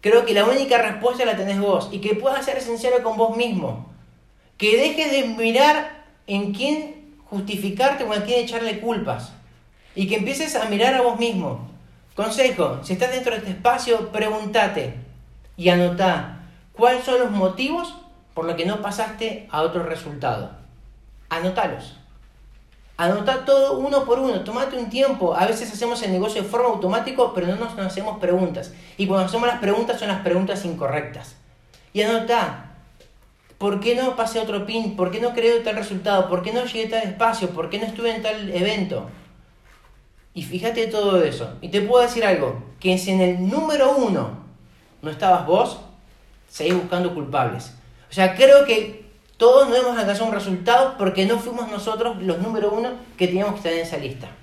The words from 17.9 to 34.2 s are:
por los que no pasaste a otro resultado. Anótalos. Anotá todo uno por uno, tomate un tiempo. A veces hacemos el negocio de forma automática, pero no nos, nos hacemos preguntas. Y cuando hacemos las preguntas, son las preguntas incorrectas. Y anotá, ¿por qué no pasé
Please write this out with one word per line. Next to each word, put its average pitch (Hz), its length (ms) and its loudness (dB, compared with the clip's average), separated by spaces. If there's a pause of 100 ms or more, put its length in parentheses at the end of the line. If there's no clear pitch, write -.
por 160 60 -4
los 170 100 -4
que 165 120 -4
no 208 140 -4
pasaste 214 680 -8
a 151 120 -2
otro 165 200 -2
resultado. 143 680 -6 (760)
Anótalos. 185 680 -4 (1000)
Anotá 208 480 0
todo 277 340 4
uno 277 260 0
por 240 160 2
uno, 240 220 -2
tomate 262 340 -4
un 240 120 -6
tiempo. 247 460 0
A 180 100 2
veces 220 280 -2
hacemos 233 320 -4
el 190 80 -2
negocio 208 280 -2
de 185 80 -6
forma 240 200 2
automática, 226 540 0 (120)
pero 175 140 -2
no 196 80 -2
nos, 226 180 -6
nos 196 120 -6
hacemos 196 340 -6
preguntas. 180 520 0 (240)
Y 196 120 -2
cuando 190 180 2
hacemos 233 220 0
las 240 100 -2
preguntas, 220 400 0
son - 80 -6
las 196 140 -4
preguntas 190 440 0
incorrectas. 147 680 -6 (580)
Y 208 100 0
anotá, 226 720 0 (840)
¿por 202 220 0
qué 233 160 2
no 254 180 0
pasé 226 240 -2